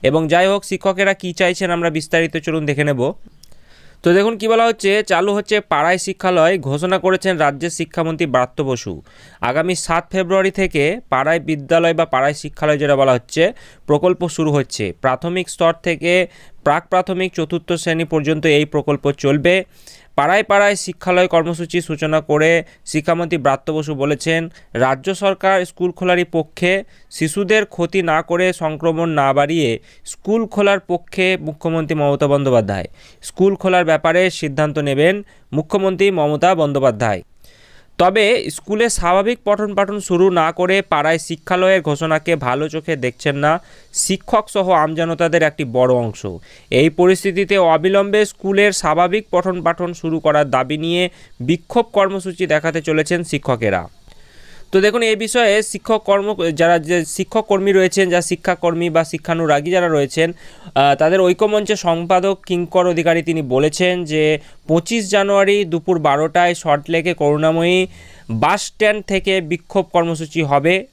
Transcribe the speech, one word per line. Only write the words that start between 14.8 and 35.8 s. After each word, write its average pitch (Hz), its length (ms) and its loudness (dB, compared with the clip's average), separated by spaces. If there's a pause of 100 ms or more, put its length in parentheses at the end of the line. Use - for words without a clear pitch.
প্রাথমিক 170 480 -2
স্তর 170 240 0 (100)
থেকে 170 300 -2 (500)
প্রাক 151 260 0
প্রাথমিক 185 460 -2
চতুর্থ 160 380 -6
শ্রেণী 165 320 -2
পর্যন্ত 156 420 -2
এই 151 180 4
প্রকল্প 147 480 -4
চলবে। 147 420 2 (600)
পাড়ায় 180 300 2
পাড়ায় 202 320 2
শিক্ষালয় 180 520 0
কর্মসূচির 170 600 -2
সূচনা 156 320 -2
করে 151 300 2 (360)
শিক্ষামন্ত্রী 165 520 -2
ব্রাত্য 135 340 -2
বসু 156 220 -4
বলেছেন, 147 460 -2 (340)
রাজ্য 131 400 0
সরকার 196 500 0
স্কুল 180 260 -4
খোলারই 180 420 0
পক্ষে, 165 400 -2 (380)
শিশুদের 202 560 0
ক্ষতি 170 360 -2
না 160 200 0
করে 175 300 0
সংক্রমণ 160 560 -2
না 147 240 2
বাড়িয়ে 147 380 2 (340)
স্কুল 220 420 -4
খোলার 202 420 0
পক্ষে 180 380 -4 (140)
মুখ্যমন্ত্রী 160 540 -4
মমতা 143 320 0
বন্দ্যোপাধ্যায়। 120 600 0 (360)
স্কুল 196 340 0
খোলার 180 280 0
ব্যাপারে 165 460 2
সিদ্ধান্ত 151 480 -4
নেবেন 147 360 2 (380)
মুখ্যমন্ত্রী 190 580 0